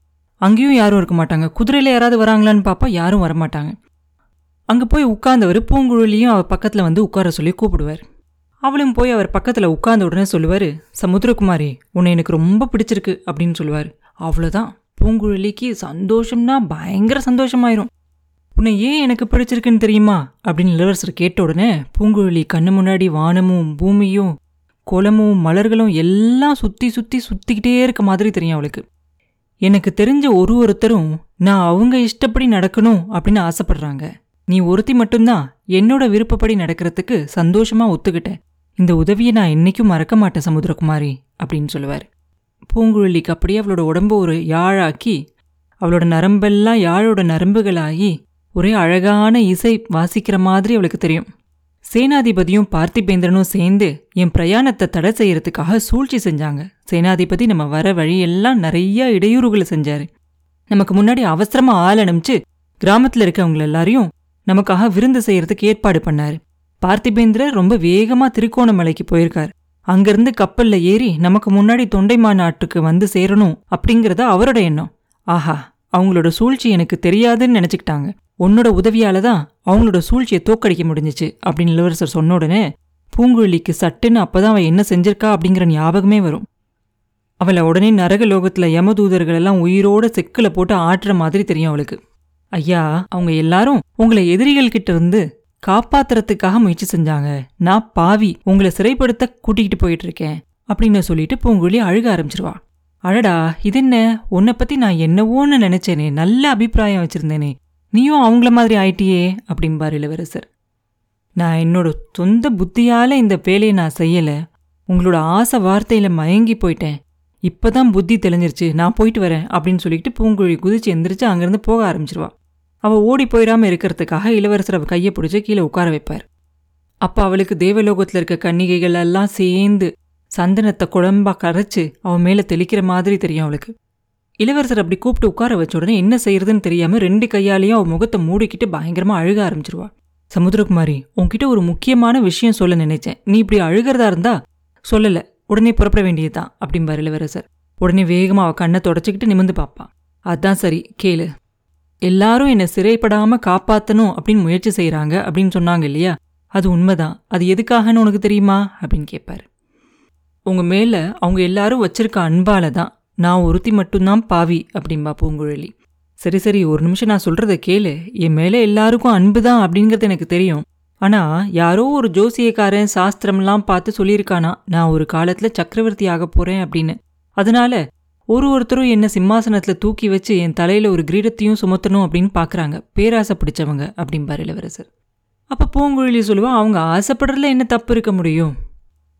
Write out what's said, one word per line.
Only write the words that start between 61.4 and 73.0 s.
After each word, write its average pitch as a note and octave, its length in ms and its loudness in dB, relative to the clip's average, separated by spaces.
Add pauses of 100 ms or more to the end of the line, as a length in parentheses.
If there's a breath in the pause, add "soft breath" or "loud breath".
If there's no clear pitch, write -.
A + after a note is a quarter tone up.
ஆள் F#3 240 2
அனுப்பிச்சு F3+ 440 0 (420)
கிராமத்துல A#3+ 340 2
இருக்கவங்க F3 400 0
எல்லாரையும் E3 540 0 (400)
நமக்காக G3 420 2
விருந்து B3+ 260 2
செய்யறதுக்கு G3+ 460 -2
ஏற்பாடு G#3+ 400 2
பண்ணாரு. D3+ 320 -4 (480)
பார்த்திபேந்திரர் A3 640 2
ரொம்ப G#3 260 2
வேகமா A3 640 2
திருக்கோணமலைக்கு G#3 720 0
போயிருக்கார். E3 380 0 (320)
அங்கிருந்து G#3 500 2 (100)
கப்பல்ல G#3 400 2
ஏறி F#3+ 360 2
நமக்கு F#3+ 340 2
முன்னாடி G#3+ 360 2
தொண்டைமான் G#3 480 2
நாட்டுக்கு E3+ 460 -2
வந்து E3 320 2